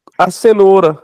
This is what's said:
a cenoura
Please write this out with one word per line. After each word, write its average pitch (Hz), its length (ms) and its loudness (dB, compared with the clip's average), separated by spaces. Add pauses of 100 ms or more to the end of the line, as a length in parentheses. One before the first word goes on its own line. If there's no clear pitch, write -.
(160)
a 180 140 -2
cenoura 190 720 0